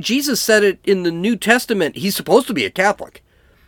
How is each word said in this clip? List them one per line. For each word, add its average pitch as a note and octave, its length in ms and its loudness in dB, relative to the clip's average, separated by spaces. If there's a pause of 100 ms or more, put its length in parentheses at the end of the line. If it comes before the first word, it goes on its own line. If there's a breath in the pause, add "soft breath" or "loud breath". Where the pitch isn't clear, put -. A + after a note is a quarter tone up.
Jesus C4+ 400 -2
said G#3+ 240 4
it F#3+ 180 0
in F#3+ 220 0
the E3+ 60 0
New F#3 260 -2
Testament. G3+ 600 0
He's F3+ 200 -4
supposed A3+ 320 2
to A3+ 60 -4
be B2+ 100 -2
a F#2+ 60 -4
Catholic. - 520 -4 (460)